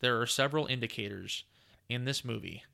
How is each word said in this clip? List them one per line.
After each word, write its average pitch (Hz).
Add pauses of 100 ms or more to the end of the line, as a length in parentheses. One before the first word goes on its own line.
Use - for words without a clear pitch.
there 120
are 120
several 139
indicators 101 (440)
in 123
this 135
movie - (120)